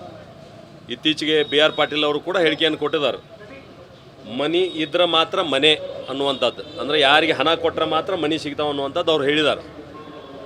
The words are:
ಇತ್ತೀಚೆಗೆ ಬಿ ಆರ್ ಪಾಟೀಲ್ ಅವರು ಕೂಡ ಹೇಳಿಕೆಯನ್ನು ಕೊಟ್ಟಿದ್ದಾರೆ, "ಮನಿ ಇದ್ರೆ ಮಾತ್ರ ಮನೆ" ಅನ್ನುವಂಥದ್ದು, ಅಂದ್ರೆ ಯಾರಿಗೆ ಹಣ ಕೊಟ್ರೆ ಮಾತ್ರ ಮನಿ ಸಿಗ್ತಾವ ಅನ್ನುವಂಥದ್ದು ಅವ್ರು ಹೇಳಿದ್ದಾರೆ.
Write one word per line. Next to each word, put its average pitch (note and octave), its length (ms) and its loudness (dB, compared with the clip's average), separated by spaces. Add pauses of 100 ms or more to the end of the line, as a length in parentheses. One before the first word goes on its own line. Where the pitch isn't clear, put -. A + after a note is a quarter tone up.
(880)
ಇತ್ತೀಚೆಗೆ D3+ 540 0
ಬಿ C#3+ 160 2
ಆರ್ D3+ 140 6
ಪಾಟೀಲ್ D3 300 0
ಅವರು D3 160 0
ಕೂಡ F3+ 180 -4
ಹೇಳಿಕೆಯನ್ನು D#3 400 2
ಕೊಟ್ಟಿದ್ದಾರೆ, D3 400 0 (1200)
"ಮನಿ E3+ 240 0
ಇದ್ರೆ D#3+ 440 0
ಮಾತ್ರ E3 360 2
ಮನೆ" D3+ 320 4 (360)
ಅನ್ನುವಂಥದ್ದು, C3 720 -2
ಅಂದ್ರೆ D3 180 -2
ಯಾರಿಗೆ D3+ 340 6
ಹಣ D3+ 200 2
ಕೊಟ್ರೆ D#3+ 320 0
ಮಾತ್ರ D#3+ 300 -2
ಮನಿ D#3 240 -2
ಸಿಗ್ತಾವ D3 280 -4
ಅನ್ನುವಂಥದ್ದು C#3+ 440 -2
ಅವ್ರು D3 140 2
ಹೇಳಿದ್ದಾರೆ. C#3+ 360 2 (840)